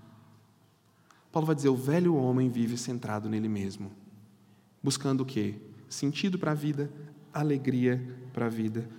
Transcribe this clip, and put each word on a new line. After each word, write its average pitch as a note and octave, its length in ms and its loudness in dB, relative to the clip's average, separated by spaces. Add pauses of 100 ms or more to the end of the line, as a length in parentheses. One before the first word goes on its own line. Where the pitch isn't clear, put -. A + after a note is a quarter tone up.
(1300)
Paulo D#3 140 2
vai D#3 80 4
dizer: C#3 140 4
o C3 80 6
velho D#3 400 4
homem B2+ 320 4
vive A#2 280 0
centrado A2+ 520 -4
nele A2 200 0
mesmo. G2 440 -4 (920)
Buscando C3+ 380 0
o C3 40 -2
quê? G#2 300 -2 (340)
Sentido F3+ 480 -2
pra D3+ 180 0
vida, D3 360 -2 (420)
alegria B2+ 720 2 (280)
pra A#2+ 160 -2
vida A2+ 500 -4